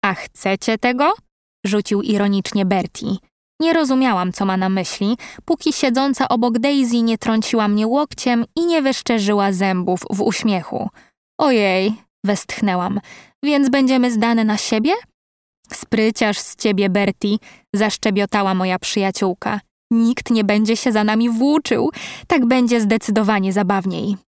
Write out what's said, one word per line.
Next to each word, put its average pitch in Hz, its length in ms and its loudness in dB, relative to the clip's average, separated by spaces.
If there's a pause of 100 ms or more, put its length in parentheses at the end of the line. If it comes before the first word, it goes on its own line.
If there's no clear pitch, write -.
„A 190 100 0
chcecie - 640 -4
tego?”, 247 340 0 (540)
rzucił 202 360 0
ironicznie 202 640 0
Bertie. 185 420 -2 (540)
Nie 330 120 2
rozumiałam, 262 600 2
co 202 120 -4
ma 190 120 0
na 190 120 0
myśli, 196 480 -2 (280)
póki - 280 -2
siedząca 269 560 0
obok 233 300 0
Daisy 240 440 2
nie 226 160 0
trąciła 226 500 0
mnie 208 180 2
łokciem 247 580 0 (120)
i 339 100 0
nie 330 160 2
wyszczerzyła 208 680 0
zębów 185 480 0 (100)
w 196 120 -2
uśmiechu. 202 640 -2 (520)
„Ojej”, 208 540 2 (320)
westchnęłam, 196 760 -2 (440)
„więc 285 260 2
będziemy 262 400 2
zdane 226 340 2
na 220 120 0
siebie?” 226 360 0 (800)
„Spryciarz 220 640 0
z - 180 -8
ciebie, 196 340 0
Bertie”, 202 460 0 (380)
zaszczebiotała 202 800 0
moja 185 240 0
przyjaciółka. 196 840 -2 (320)
„Nikt 226 380 2
nie 220 140 2
będzie 214 320 2
się 240 160 -2
za 214 120 2
nami 220 260 2
włóczył. 277 600 0 (360)
Tak 262 200 2
będzie 240 340 2
zdecydowanie 208 720 0
zabawniej”. 190 640 -2 (120)